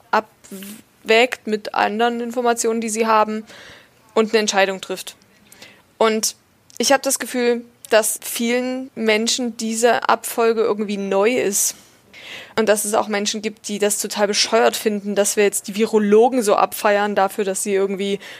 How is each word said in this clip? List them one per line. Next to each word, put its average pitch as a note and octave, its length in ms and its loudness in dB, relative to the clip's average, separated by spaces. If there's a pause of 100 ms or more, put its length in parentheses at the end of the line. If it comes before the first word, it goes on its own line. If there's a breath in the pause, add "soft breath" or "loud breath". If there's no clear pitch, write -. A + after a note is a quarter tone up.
(120)
abwägt G#3+ 1400 -2
mit G#3+ 260 -6
anderen A3 480 0
Informationen, A#3 600 -2
die A3+ 80 -4
sie A3 180 -2
haben G#3+ 360 2 (680 loud breath)
und A3 180 0
eine A3+ 80 4
Entscheidung G3 420 0
trifft. - 340 -12 (840 loud breath)
Und A3 380 0 (420)
ich A#3 140 2
hab C4+ 120 4
das C4+ 160 -2
Gefühl, A#3+ 440 -2 (260)
dass A3 340 2
vielen B3+ 720 -2
Menschen A3+ 600 0
diese A3+ 520 0
Abfolge A3+ 520 0
irgendwie G#3 360 -2
neu G3 380 2
ist. G3+ 400 -2 (840 loud breath)
Und A3 120 2
dass G#3 160 2
es G3+ 80 -6
auch G#3+ 140 2
Menschen G#3 340 -4
gibt, G#3+ 260 -8
die G3+ 120 -6
das G3+ 180 0
total G#3+ 300 -2
bescheuert A3+ 480 2
finden, G#3 400 -2
dass G3+ 200 0
wir G#3+ 80 2
jetzt - 240 0
die G3 80 -8
Virologen A3 680 4
so G3+ 120 4
abfeiern G#3 600 2
dafür, G3+ 280 0
dass F#3+ 200 -4
sie G#3 100 -2
irgendwie G3 460 -2 (200 loud breath)